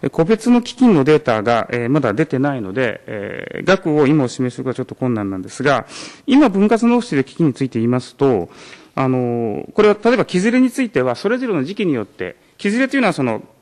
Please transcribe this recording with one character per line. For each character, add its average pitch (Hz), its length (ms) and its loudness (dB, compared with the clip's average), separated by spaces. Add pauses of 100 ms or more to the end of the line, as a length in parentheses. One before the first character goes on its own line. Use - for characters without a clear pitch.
え - 60 -4
ー、 135 40 -2
個 165 140 0
別 220 240 0
の 240 140 4
基 - 100 -12
金 240 220 4
の 139 100 4
デ 151 140 4
ー - 20 2
タ 110 220 -2
が、 113 280 0
え 120 160 -4
ー、 - 40 -4
ま 147 100 2
だ 113 140 0
出 117 100 0
て 135 140 -4
な 139 180 -2
い 117 60 -8
の 92 100 -10
で、 117 340 -4
え - 560 -10
ー、 - 40 -10
額 175 280 2
を 151 120 4
今 147 180 4
お 120 40 -2
示 127 220 -4
し - 40 -18
す 135 80 -10
る - 20 -8
こ 131 60 -4
と - 0 -
は 120 60 -4
ち - 40 -8
ょ - 40 -4
っ - 20 -10
と - 80 -14
困 127 180 -2
難 104 160 -2
な 95 80 -6
ん 92 60 -8
で 92 80 -14
す - 120 -10
が、 131 220 0 (420)
今 269 220 6
分 196 180 2
割 226 200 2
納 240 140 2
付 - 80 -10
し - 20 -8
て 156 60 -2
い - 20 2
る 131 60 0
基 - 100 -14
金 165 140 2
に 127 40 0
つ - 100 -6
い 131 60 -2
て 120 100 -4
言 113 60 0
い 117 40 2
ま 127 120 0
す - 140 -18
と、 117 340 2 (460)
あ 135 140 -2
の、 120 640 -2
こ 214 100 2
れ 214 60 6
は 208 160 2
例 233 80 4
え 262 60 2
ば 175 80 0
木 180 120 -2
ず 202 120 0
れ 254 100 2
に 254 100 2
つ 269 120 -6
い 233 80 -4
て 139 100 0
は、 127 160 0
そ 202 140 -4
れ 254 80 -2
ぞ 254 80 -6
れ 214 80 -2
の 139 100 -2
時 196 120 -8
期 208 100 -2
に 151 80 0
よ 113 80 -4
っ 92 40 -8
て、 - 300 -12 (220)
木 202 120 -2
ず 226 80 0
れ 262 100 0
と 277 80 -4
い - 20 2
う - 20 2
の 240 60 2
は 165 80 0
そ 147 80 -4
の 113 200 -2 (200)